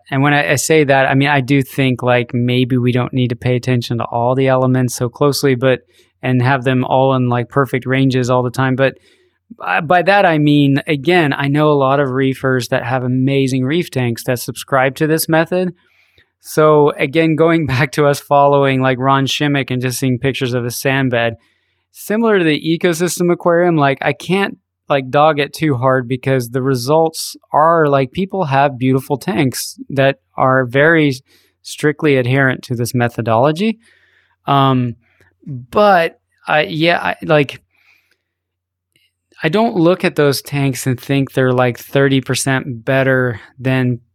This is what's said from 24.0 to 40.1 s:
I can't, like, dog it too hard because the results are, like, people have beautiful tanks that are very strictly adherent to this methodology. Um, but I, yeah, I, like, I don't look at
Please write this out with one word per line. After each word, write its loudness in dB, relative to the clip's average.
I -2
can't, -4
like, -2
dog 2
it -4
too -2
hard 0
because -2
the -4
results -2
are, 4
like, 0
people -4
have 0
beautiful 0
tanks -4
that 0
are 2
very 2
strictly -2
adherent 0
to -6
this -6
methodology. 0
Um, 2
but 0
I, 0
yeah, 0
I, -4
like, 0
I 0
don't 0
look 2
at -2